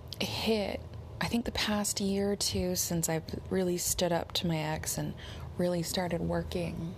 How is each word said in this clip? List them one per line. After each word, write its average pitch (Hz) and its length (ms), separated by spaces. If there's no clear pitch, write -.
hit. - 600
I 170 100
think 233 180
the - 60
past 208 460
year 196 340
or 208 40
two 185 400
since 170 320
I've 160 160
really 180 300
stood 175 340
up - 200
to - 140
my 165 120
ex 156 400
and 151 160
really 175 260
started 170 380
working 170 760